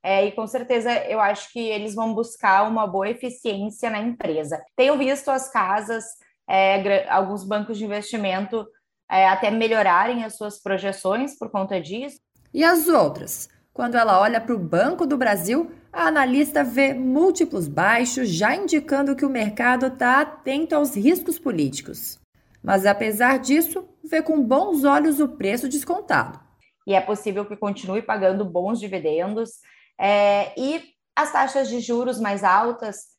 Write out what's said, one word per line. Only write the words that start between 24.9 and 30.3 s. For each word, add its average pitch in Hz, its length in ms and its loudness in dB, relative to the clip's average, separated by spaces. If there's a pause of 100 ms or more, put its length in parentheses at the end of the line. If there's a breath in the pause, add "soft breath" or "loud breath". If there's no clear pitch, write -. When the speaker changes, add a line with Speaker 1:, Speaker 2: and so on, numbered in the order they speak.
Speaker 2:
o 294 100 2
preço 240 400 -4
descontado. 247 680 -2 (480)
Speaker 1:
E 196 60 0
é 190 80 4
possível 202 440 -4
que 208 100 -14
continue 202 460 -6
pagando 202 420 0
bons 190 360 -2
dividendos, 190 720 -4 (520 soft breath)
É, 202 560 2